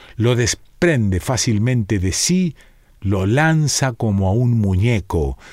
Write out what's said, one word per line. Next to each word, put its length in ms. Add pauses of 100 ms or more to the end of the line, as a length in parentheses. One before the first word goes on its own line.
(180)
lo 180
desprende 840
fácilmente 800
de 140
sí, 440 (460)
lo 240
lanza 680
como 340
a 60
un 260
muñeco. 800 (140)